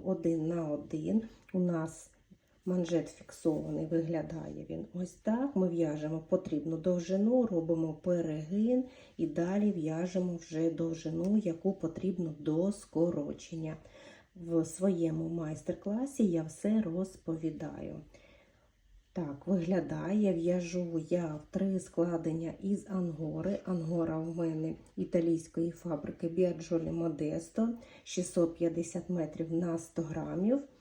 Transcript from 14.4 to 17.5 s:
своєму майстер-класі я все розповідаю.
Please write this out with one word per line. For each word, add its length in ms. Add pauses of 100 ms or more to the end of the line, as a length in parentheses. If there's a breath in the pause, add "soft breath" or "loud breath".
своєму 640
майстер-класі 960
я 160
все 380
розповідаю. 1200 (1120 soft breath)